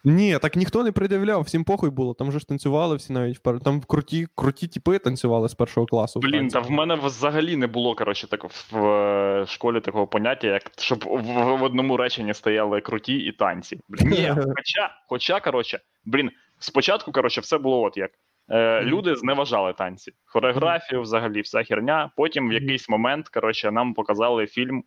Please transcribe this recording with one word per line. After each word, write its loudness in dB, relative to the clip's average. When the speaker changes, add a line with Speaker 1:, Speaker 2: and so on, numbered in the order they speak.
Speaker 1:
Ні, 6
так 0
ніхто 2
не 2
пред'являв, 0
всім -2
похуй 2
було, -2
там -4
же -2
ж -8
танцювали 0
всі -10
навіть -2
впер-, 0
там 0
круті, -2
круті -2
тіпи 0
танцювали 0
з -6
першого 0
класу 0
в 2
Speaker 2:
Блін, 2
Speaker 1:
танці. -2
Speaker 2:
та 2
в -8
мене 2
взагалі 0
не 0
було, 0
коротше, -2
так -4
в, -16
в, 2
е, 2
школі -2
такого -2
поняття, 0
як 2
щоб -2
в, -2
в, 2
в 0
одному 0
реченні -2
стояли 0
круті -4
і -4
танці. -2
Блін, 2
ні, 2
Speaker 1:
<laughs> -2
Speaker 2:
хоча, -4
хоча, 0
коротше, -2
блін, 0
спочатку, 0
коротше, 0
все 0
було 2
от -2
як. -4
Е, 4
Speaker 1:
Мгм. 0
Speaker 2:
люди 0
зневажали 0
танці, -8
хореографію 0
Speaker 1:
Мгм. -2
Speaker 2:
взагалі, 0
вся -2
херня. 0
Потім 0
в 0
Speaker 1:
Мгм. 0
Speaker 2:
якийсь -4
момент, 0
коротше, -2
нам 0
показали 0
фільм -6